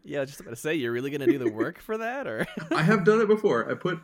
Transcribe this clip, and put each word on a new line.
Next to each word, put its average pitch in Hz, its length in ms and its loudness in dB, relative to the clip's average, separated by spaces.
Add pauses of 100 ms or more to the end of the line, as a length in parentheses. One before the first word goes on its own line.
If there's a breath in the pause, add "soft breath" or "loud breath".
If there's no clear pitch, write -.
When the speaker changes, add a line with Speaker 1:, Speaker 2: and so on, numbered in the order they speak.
Speaker 1:
Yeah, 143 160 -8
I - 20 -2
was 139 100 -6
just - 100 -18
about - 100 -14
to 117 40 -8
say, 156 200 -4
you're 120 180 -2
really 131 180 -2
gonna 139 160 -2
do 143 100 4
the 120 140 0
work 110 280 -4
for 220 180 -8
that, 240 280 -6
or? 110 200 -4 (140)
<laughs> 165 120 -8
Speaker 2:
I 156 100 2
have 196 220 4
done 214 180 6
it 208 60 4
before. 160 420 4
I - 60 -2
put, 175 280 -4